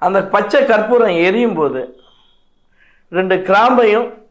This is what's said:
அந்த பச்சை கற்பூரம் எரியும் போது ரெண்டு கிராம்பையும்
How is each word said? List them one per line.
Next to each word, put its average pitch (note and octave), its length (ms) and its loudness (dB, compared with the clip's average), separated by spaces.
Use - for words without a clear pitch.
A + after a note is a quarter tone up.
அந்த F#3+ 160 0
பச்சை G#3 340 0
கற்பூரம் G#3+ 480 0
எரியும் G#3+ 320 -2
போது C3 220 -2
ரெண்டு F#3 200 0
கிராம்பையும் A3+ 580 2